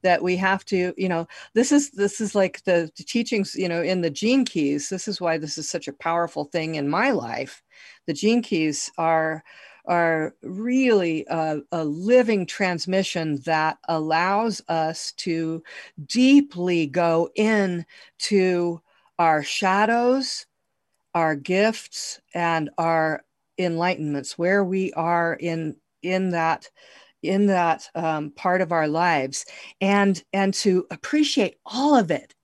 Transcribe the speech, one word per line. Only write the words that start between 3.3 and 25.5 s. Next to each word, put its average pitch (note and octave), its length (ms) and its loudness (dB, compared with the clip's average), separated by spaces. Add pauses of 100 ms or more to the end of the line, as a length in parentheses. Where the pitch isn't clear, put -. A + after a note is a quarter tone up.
you F#3+ 140 -2
know, E3+ 140 -2
in F3+ 180 0
the E3+ 100 0
Gene A#3 360 2
Keys. C#3+ 420 -2
This F#3+ 220 -8
is G3 100 -6
why E3 180 0
this D3+ 200 -8
is D#3 120 -8
such D#3+ 200 -8
a C#3+ 40 -12
powerful E3 520 -4
thing D#3+ 300 -4
in C#3+ 120 -4
my G3+ 240 0
life. B2+ 500 -6 (460)
The E3+ 60 -4
Gene A3 280 2
Keys D#3+ 560 -2
are, D#3+ 460 0 (420)
are E3 560 0
really G3+ 880 0
a, D#3+ 300 -2 (140)
a E3 100 -2
living G3+ 640 2
transmission F3+ 1000 -2
that D#3 320 0 (120)
allows F3 800 0
us D#3+ 480 -2
to E3 440 -4 (440)
deeply G#3 840 4
go E3 480 2
in G3 500 0 (340)
to F3 640 2 (360)
our D#3+ 260 2
shadows, A#3 1000 0 (680)
our D#3+ 220 2
gifts, F#3+ 840 -2 (120)
and E3 440 0
our D#3+ 480 0 (340)
enlightenments, E3 760 -2
where F#3+ 260 2
we F#3+ 300 -2
are E3+ 400 0
in, E3 420 -6 (260)